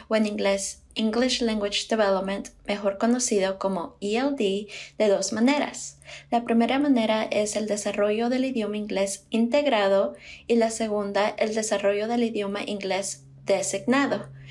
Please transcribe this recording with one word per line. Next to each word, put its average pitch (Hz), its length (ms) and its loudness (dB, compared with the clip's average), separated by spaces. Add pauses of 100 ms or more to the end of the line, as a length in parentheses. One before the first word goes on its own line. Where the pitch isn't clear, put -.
o 220 80 0
en 214 120 4
inglés 196 560 -2 (100)
English 233 480 0
Language 214 480 -2
Development, 196 600 0 (180)
mejor 202 320 -2
conocido 220 580 2
como 190 440 -4
E 208 160 -2
L 277 200 0
D, 202 300 -2 (320)
de 214 80 4
dos 196 260 2
maneras. 254 640 0 (320)
La 233 140 0
primera 233 340 2
manera 226 460 4
es 214 320 -2
el 214 100 -2
desarrollo 208 640 0
del 262 160 0
idioma 214 320 -4
inglés 196 540 -4
integrado 226 840 2 (320)
y 233 120 2
la 226 120 4
segunda, 208 600 -2 (100)
el 220 160 0
desarrollo 202 520 0
del 240 160 2
idioma 208 400 -2
inglés 196 600 -4 (220)
designado. 208 840 0 (220)